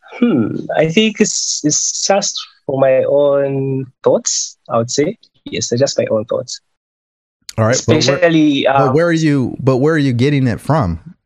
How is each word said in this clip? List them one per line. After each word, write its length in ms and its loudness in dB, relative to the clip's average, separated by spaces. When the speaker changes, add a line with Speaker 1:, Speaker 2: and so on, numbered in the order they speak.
Speaker 1:
Hmm. 380 0
I 120 2
think 320 0
it's, 440 -2
it's 420 -2
just 320 0
for 120 -2
my 260 2
own 840 0
thoughts, 560 -2
I 100 0
would 120 -2
say. 260 -2
Yes, 240 -8
they're 100 -2
just 200 0
my 120 0
own 140 -2
thoughts. 360 -8
Speaker 2:
All 80 0
right, 120 2
but 60 2
where, 60 4
Speaker 1:
Especially, 680 2
Speaker 2:
but 120 2
Speaker 1:
um, 180 2
Speaker 2:
where 120 2
are 60 2
you, 480 0
but 180 2
where 160 2
are 40 0
you 140 0
getting 340 2
it 140 -2
from? 540 -2